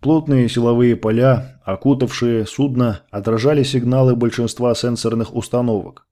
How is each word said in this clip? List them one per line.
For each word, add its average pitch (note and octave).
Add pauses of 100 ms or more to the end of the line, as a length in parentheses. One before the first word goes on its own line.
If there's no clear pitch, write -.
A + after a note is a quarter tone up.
Плотные C#3+
силовые A#2+
поля, A#2
окутавшие A#2+
судно, B2 (100)
отражали A2+
сигналы B2+
большинства A#2
сенсорных A2+
установок. A#2+